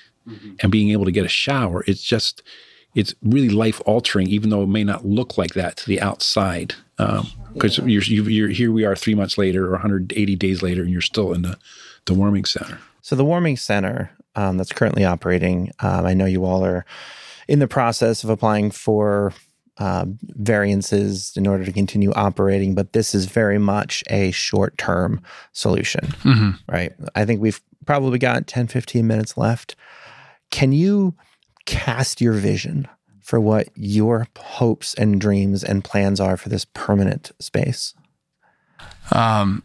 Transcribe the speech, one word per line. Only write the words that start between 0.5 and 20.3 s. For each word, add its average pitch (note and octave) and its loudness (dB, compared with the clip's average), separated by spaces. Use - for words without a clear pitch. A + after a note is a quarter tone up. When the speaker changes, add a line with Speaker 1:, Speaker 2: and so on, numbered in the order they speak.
Speaker 2:
and G#2+ 4
being G#2 4
able G#2 2
to F#2 0
get F2+ 0
a - -4
shower, A2+ -2
it's G2 -2
just, - -2
it's - 0
really A#2+ 4
life G#2+ 0
altering, G#2+ 2
even G#2 0
though G#2 2
it G2 0
may G#2 2
not G2+ -2
look G#2+ -2
like F2 0
that F2+ -4
to - -14
the G2 0
outside. F#2+ -2
Um, - 0
'cause G#2 2
Speaker 3:
Yeah. - -2
Speaker 2:
you're, G#2 2
you're, G#2+ 0
you're, G#2+ 2
here A#2 0
we A2 2
are G2 0
three A2 0
months G2 0
later F#2+ 2
or F#2 0
a F#2+ -2
hundred F#2+ -2
eighty G2+ 2
days F#2+ 0
later, F2+ -2
and F2+ -2
you're F2 0
still F#2 -2
in F2 -2
the, F2+ -6
the F#2 2
warming G2 2
center. - -8
Speaker 3:
So - -4
the C3 0
warming D#3+ 0
center, G2+ -2
um, F#2+ 0
that's F#2 -4
currently G2+ 2
operating, F2+ 0
um, F#2 0
I F#2 2
know F#2+ 4
you F#2 0
all F#2 0
are F2+ -2
in D3 4
the C3+ 4
process A#2 0
of A2 -2
applying G#2+ 2
for, G#2 0
uh, F#2 -2
variances G2+ 0